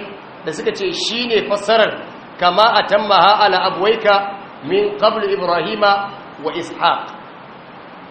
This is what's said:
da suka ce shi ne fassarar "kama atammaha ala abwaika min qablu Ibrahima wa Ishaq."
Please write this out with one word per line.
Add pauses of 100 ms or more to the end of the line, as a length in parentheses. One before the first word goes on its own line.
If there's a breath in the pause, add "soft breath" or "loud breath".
(460)
da
suka
ce
shi
ne
fassarar (340)
"kama (160)
atammaha
ala (140)
abwaika (520)
min
qablu
Ibrahima (520)
wa
Ishaq." (960)